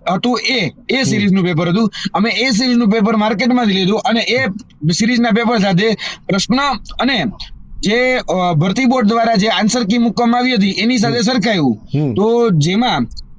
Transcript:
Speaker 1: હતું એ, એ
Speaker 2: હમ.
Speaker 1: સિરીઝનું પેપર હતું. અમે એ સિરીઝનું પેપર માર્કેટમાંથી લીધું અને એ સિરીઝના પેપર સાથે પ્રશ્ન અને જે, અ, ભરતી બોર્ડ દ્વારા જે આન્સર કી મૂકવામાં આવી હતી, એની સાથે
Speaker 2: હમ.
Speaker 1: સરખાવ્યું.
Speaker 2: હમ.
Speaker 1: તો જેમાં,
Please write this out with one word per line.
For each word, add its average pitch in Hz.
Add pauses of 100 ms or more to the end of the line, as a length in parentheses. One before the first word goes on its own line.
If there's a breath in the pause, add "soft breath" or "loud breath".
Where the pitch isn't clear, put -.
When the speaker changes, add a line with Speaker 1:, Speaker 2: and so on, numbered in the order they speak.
(140)
Speaker 1:
હતું 233
એ, 220 (180)
એ 226
Speaker 2:
હમ. 269
Speaker 1:
સિરીઝનું 196
પેપર 175
હતું. 202 (240 loud breath)
અમે 208
એ 220
સિરીઝનું 240
પેપર 220
માર્કેટમાંથી 220
લીધું 190
અને 226
એ 247 (460)
સિરીઝના 233
પેપર 233
સાથે 202 (340 loud breath)
પ્રશ્ન 190 (440)
અને 226 (560 loud breath)
જે, 247
અ, 180
ભરતી 190
બોર્ડ 247
દ્વારા 226
જે 208
આન્સર 214
કી 220
મૂકવામાં 240
આવી 254
હતી, 196
એની 220
સાથે 226
Speaker 2:
હમ. 240
Speaker 1:
સરખાવ્યું. 190 (140)
Speaker 2:
હમ. 139
Speaker 1:
તો 226
જેમાં, 175 (340)